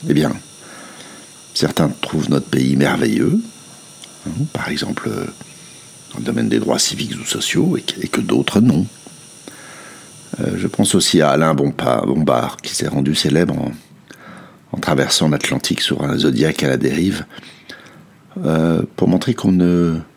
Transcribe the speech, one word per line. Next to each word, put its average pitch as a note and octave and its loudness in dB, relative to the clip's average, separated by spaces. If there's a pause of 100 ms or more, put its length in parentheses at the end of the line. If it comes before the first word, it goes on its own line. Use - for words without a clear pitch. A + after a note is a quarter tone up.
eh - 4
bien, D#3 2 (1200)
certains - 2 (120)
trouvent - -2
notre - 0
pays C2 2
merveilleux, G#2+ 2 (880)
hein, - -8 (220)
par - -4
exemple, - -6
euh, A2 -4 (880)
dans - -12
le - -6
domaine A2+ 0
des A2 2
droits - 0
civiques - -4
ou - -10
sociaux, - 0
et - -4
que, - -8
et B2+ -4
que - -2
d'autres - 0
non. B2 4 (1500)
Euh, - -2
je F#2+ -2
pense - 0
aussi F2 4
à D2+ 4
Alain D#2 4
Bompa-, C#2 0
Bombard, C2 0
qui - -12
s'est D#2 -4
rendu C#2+ 0
célèbre D2+ 2
en, - -4 (1000)
en - -6
traversant D2 2
l'Atlantique - -2
sur - -2
un C#2+ -2
Zodiac D2 2
à D2 2
la C2 2
dérive, E2 0 (1160)
euh, D#2+ 2 (140)
pour - 2
montrer - 2
qu'on - 2
ne F2 4 (180)